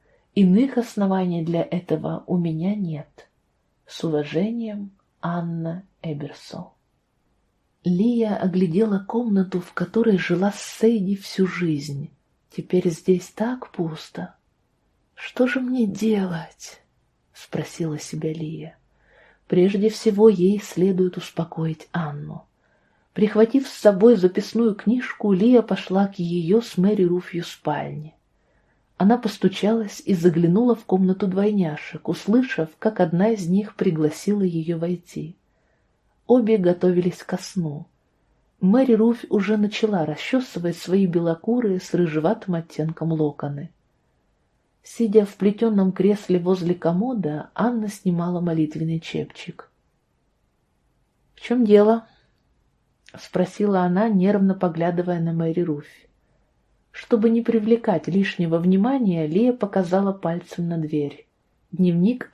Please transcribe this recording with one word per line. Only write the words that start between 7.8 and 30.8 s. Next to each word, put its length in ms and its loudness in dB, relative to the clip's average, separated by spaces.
Лия 520 2
оглядела 640 0
комнату, 600 -2
в 140 -16
которой 420 2
жила 340 0
с 100 -10
Сэйди 560 0
всю 300 -2
жизнь. 640 -4
«Теперь 400 -2
здесь 400 0
так 440 -6
пусто. 600 -8
Что 320 -2
же 140 -2
мне 260 -2
делать?» 960 -4
спросила 640 -8
себя 340 -8
Лия. 460 -12
Прежде 420 4
всего 400 4
ей 300 2
следует 580 0
успокоить 760 -8
Анну. 540 -8
Прихватив 560 2
с 40 -16
собой 440 6
записную 580 0
книжку, 580 -2
Лия 280 6
пошла 460 0
к 120 -10
ее 440 0
с 160 -8
Мэри 260 4
Руфью 400 -2
спальне. 680 -8
Она 160 6
постучалась 840 -2
и 100 0
заглянула 600 4
в 80 -16